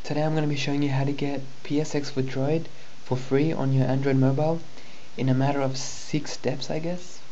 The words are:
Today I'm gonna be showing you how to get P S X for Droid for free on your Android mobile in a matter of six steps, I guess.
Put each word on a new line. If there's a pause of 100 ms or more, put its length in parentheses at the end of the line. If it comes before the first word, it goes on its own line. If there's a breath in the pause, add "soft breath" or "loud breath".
Today
I'm
gonna
be
showing
you
how
to
get (240)
P
S
X
for
Droid (400 loud breath)
for
free
on
your
Android
mobile (560 loud breath)
in
a
matter
of
six
steps,
I
guess. (100)